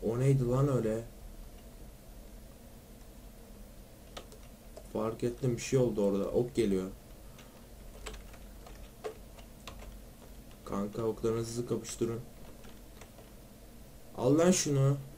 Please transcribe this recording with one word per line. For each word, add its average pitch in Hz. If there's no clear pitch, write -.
O 113
neydi 131
lan 135
öyle? 110
Fark 113
ettim, 120
bir -
şey -
oldu 107
orada. 98
Ok -
geliyor. 98
Kanka, 104
oklarınızı 113
kapıştırın. 113
Al 135
lan 170
şunu. 139